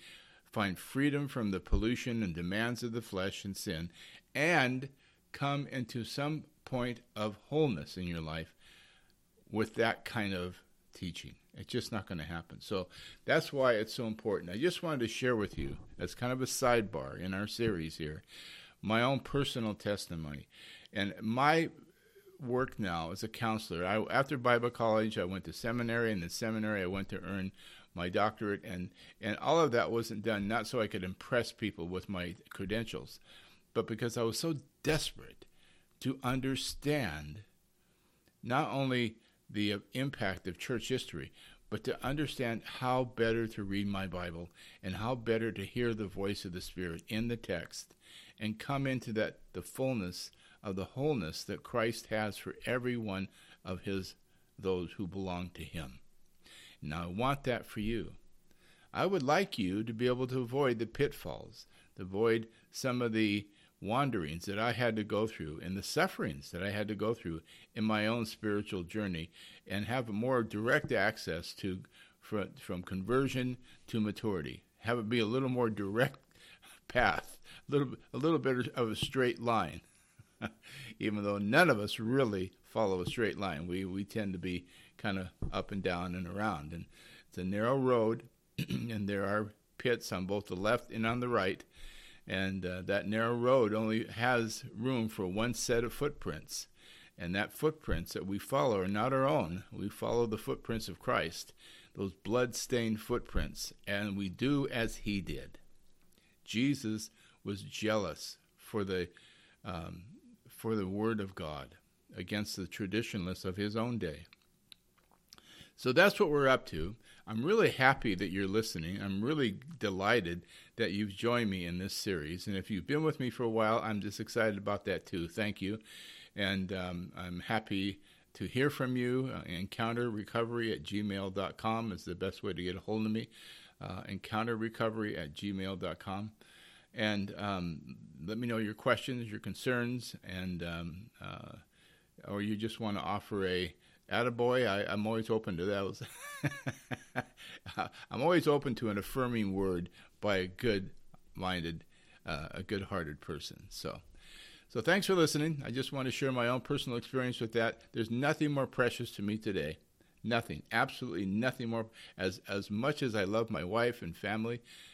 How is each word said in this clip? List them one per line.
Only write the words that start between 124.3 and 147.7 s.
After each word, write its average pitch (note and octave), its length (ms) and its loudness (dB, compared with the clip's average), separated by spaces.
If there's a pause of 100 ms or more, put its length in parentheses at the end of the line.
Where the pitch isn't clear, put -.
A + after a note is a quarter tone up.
about G2+ 280 -2
that F2+ 200 0
too. E2+ 220 -2
Thank G#2 340 -2
you. G#2 180 -2 (560)
And, F#2+ 360 2
um, F2+ 460 -4
I'm F2+ 220 -6
happy G2+ 600 0 (360)
to G#2 100 -6
hear C3 240 2
from B2+ 260 -2
you. B2+ 380 0
Uh, - 140 -6
encounter A2+ 640 -2
recovery A2+ 600 0
at D2+ 120 -2
gmail G2 500 -2
dot F#2+ 240 -2
com A2+ 340 -2
is F2 140 -8
the F2 100 -6
best F#2 280 -4
way G2+ 100 -2
to F2 100 -4
get F2+ 120 -2
a F2+ 60 -8
hold A2 240 -2
of A2 60 2
me. A2 160 -2 (540)
Uh, F#2+ 260 -8
encounter A2 480 -2
recovery A2 600 0
at D#2 160 -6
gmail F#2+ 460 -4
dot E2 200 -4
com. G2+ 320 -6 (640)
And, G#2 440 0
um, F2 600 -4 (280)
let G#2 120 -4
me A#2+ 100 -4
know A#2 100 0
your G#2+ 180 -2
questions, A#2+ 540 2
your G#2+ 100 -8
concerns, A#2+ 840 -2
and, F#2 380 -4
um, E2+ 480 -6 (120)
uh, - 320 -10 (760)
or G2+ 140 -2
you G#2 140 0
just A2 240 -4
wanna G#2 200 -2
offer G2 480 -2
a F2+ 260 0 (380)
attaboy, A#2+ 560 4
I, G2 240 2
I'm G#2 160 0
always A2+ 220 0
open A2 280 2
to F2 80 0
those. G2 380 0 (400)
<laughs> - 720 -6 (600)